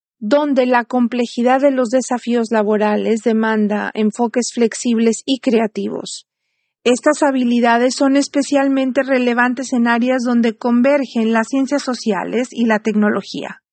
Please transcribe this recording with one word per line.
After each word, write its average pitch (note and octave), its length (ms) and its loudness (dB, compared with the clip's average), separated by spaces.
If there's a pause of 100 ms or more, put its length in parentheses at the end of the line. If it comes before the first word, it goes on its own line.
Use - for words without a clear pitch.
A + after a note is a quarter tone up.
(200)
donde C4 460 2
la A#3+ 180 2
complejidad B3 760 0
de C#4 120 4
los B3+ 160 0
desafíos A#3+ 640 -2
laborales G#3+ 720 0
demanda G#3+ 680 0
enfoques A3 640 -2
flexibles A3+ 720 0
y C4+ 140 -2
creativos. G#3+ 880 -4 (560)
Estas C#4+ 400 2
habilidades A#3+ 720 2
son C#4 200 2
especialmente C4+ 840 0
relevantes B3 720 0
en A#3+ 160 2
áreas B3 360 2
donde A#3 320 2
convergen A#3+ 760 0
las A3+ 160 0
ciencias C4+ 340 -2
sociales G#3+ 680 -4
y A#3 140 -2
la A3 120 2
tecnología. G#3 840 -4 (100)